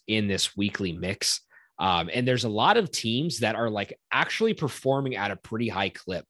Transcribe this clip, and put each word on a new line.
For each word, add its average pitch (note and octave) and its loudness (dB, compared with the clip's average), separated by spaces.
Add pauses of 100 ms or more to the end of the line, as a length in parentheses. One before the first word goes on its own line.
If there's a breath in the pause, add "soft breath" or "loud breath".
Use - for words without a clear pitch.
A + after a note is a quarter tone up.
in G#2+ 2
this F#2+ -2
weekly G2 0
mix. F2 -4 (380 soft breath)
Um, F2 2
and B2 0
there's B2 2
a A2+ 0
lot C3 4
of F#3+ 0
teams B2 -2
that A2+ 2
are, A2+ 0
like, G#2 -4 (100)
actually G3+ 2
performing C3+ 0
at G2+ 0
a F#2+ -4
pretty A#2 -4
high G2 0
clip. F2+ -8